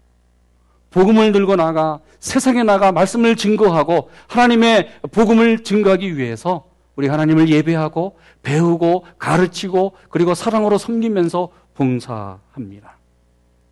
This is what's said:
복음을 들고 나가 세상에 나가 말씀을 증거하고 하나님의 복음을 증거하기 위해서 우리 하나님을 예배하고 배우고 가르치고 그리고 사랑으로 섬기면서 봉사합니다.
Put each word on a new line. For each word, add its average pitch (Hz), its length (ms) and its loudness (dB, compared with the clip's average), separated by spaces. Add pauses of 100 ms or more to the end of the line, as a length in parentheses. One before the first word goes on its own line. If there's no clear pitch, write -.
(880)
복음을 214 420 4
들고 196 240 2
나가 160 460 -2 (180)
세상에 254 440 -2
나가 196 280 2
말씀을 226 460 0
증거하고 170 720 0 (180)
하나님의 233 720 2 (120)
복음을 226 520 2
증거하기 190 540 0
위해서 123 520 -6 (280)
우리 139 100 -2
하나님을 156 400 2
예배하고 160 720 -2 (240)
배우고 170 640 0 (120)
가르치고 180 800 -2 (140)
그리고 170 260 0
사랑으로 214 420 0
섬기면서 190 720 -4 (240)
봉사합니다. 107 1200 -8 (760)